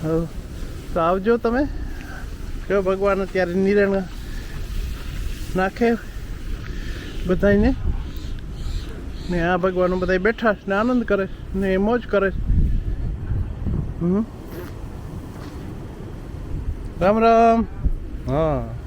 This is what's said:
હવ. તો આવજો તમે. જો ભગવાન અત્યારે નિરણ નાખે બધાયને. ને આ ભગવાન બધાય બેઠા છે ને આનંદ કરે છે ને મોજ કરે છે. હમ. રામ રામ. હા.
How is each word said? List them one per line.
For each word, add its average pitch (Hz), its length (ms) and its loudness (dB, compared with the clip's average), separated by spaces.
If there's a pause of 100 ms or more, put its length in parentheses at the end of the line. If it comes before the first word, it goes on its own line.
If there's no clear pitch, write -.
હવ. 160 180 2 (720)
તો 175 60 2
આવજો 190 360 4
તમે. 240 260 2 (1040)
જો 196 140 4
ભગવાન 190 440 2
અત્યારે 180 280 0
નિરણ 196 480 4 (1500)
નાખે 190 340 2 (1400)
બધાયને. 202 440 4 (1600)
ને 175 140 2
આ 180 140 4
ભગવાન 180 420 2
બધાય 185 260 2
બેઠા 226 280 2
છે - 140 -12
ને 196 60 2
આનંદ 233 300 2
કરે 196 220 2
છે - 320 -6
ને 190 180 2
મોજ 226 260 2 (100)
કરે 196 180 4
છે. 175 100 -4 (1600)
હમ. 185 240 2 (2750)
રામ 196 240 6
રામ. 226 360 8 (680)
હા. 147 320 2 (260)